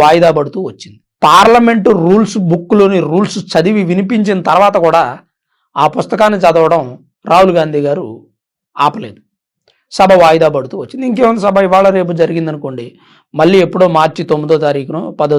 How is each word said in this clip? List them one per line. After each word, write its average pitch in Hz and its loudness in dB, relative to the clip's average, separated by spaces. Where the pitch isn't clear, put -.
వాయిదా 165 4
పడుతూ 143 -8
వచ్చింది. - -20
పార్లమెంటు 226 4
రూల్స్ 208 0
బుక్లోని 196 0
రూల్స్ 190 -2
చదివి 190 0
వినిపించిన 202 -2
తర్వాత 196 2
కూడా 160 2
ఆ 147 0
పుస్తకాన్ని 214 -2
చదవడం 165 2
రాహుల్ 180 4
గాంధీ 151 -4
గారు 143 -6
ఆపలేదు. 143 -4
సభ 190 4
వాయిదా 160 4
పడుతూ 131 -8
వచ్చింది. 240 -12
ఇంకేమైనా 226 0
సభ 196 0
ఇవాళ 190 2
రేపు 175 -4
జరిగిందనుకోండి, 156 -6
మళ్ళీ 180 4
ఎప్పుడో 180 0
మార్చి 160 -2
తొమ్మిదో 151 -2
తారీఖునో 143 -6
పదో 147 -2